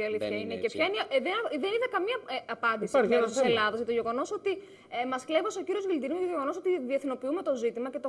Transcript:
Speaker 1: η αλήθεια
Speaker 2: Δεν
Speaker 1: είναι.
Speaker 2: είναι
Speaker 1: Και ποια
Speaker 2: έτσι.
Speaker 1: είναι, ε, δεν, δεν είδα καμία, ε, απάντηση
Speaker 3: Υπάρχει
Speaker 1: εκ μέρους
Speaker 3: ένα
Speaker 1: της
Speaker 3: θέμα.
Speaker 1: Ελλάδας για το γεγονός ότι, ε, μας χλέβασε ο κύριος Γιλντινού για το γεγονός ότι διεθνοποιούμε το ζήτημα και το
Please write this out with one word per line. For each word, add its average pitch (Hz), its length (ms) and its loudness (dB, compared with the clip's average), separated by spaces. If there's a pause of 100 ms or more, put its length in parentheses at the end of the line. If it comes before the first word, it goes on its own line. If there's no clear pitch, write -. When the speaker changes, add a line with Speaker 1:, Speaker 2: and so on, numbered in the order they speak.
Speaker 1:
η - 80 0
αλήθεια 214 200 -2
Speaker 2:
Δεν 208 100 -2
Speaker 1:
είναι. 220 140 -4
Speaker 2:
είναι 226 120 -4
Speaker 1:
Και 226 100 0
ποια 311 120 2
Speaker 2:
έτσι. 392 80 0
Speaker 1:
είναι, 427 80 0 (140)
ε, - 100 6
δεν, 370 80 2 (280)
δεν 392 140 0
είδα 494 200 2
καμία, 415 200 0 (180)
ε, - 20 -2 (200)
απάντηση 226 380 0
Speaker 3:
Υπάρχει 247 140 6
Speaker 1:
εκ 233 60 4
μέρους 233 160 4
Speaker 3:
ένα - 20 -6
Speaker 1:
της 240 100 0
Speaker 3:
θέμα. 240 120 6
Speaker 1:
Ελλάδας 214 260 2
για 226 100 -2
το 233 80 0
γεγονός 233 300 -2 (100)
ότι, 403 120 -2 (460)
ε, - 20 0 (140)
μας 262 160 -2
χλέβασε 349 340 2
ο - 40 -8
κύριος 392 240 0
Γιλντινού 294 300 0
για 370 80 0
το 349 80 -2
γεγονός 285 260 -2
ότι 370 80 2 (200)
διεθνοποιούμε 269 580 -2
το 285 40 2 (100)
ζήτημα 233 300 -2
και 285 120 -6
το 269 40 -4